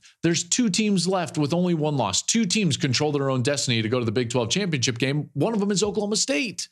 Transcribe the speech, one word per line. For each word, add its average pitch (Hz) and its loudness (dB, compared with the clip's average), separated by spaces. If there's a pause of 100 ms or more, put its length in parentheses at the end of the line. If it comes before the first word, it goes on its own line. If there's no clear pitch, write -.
(240)
There's 165 2
two 240 0
teams 196 0
left 185 -2
with 151 0
only 180 2
one 147 0
loss. 101 0
Two 226 2
teams 180 2
control 151 0
their 139 0
own 127 0
destiny 120 0
to 110 -2
go 123 0
to 120 -2
the 110 0
Big 117 0
twelve 117 0
championship 135 -2
game. 143 -2
One 180 0
of 220 0
them 202 0
is 202 0
Oklahoma 208 -2
State. 269 -2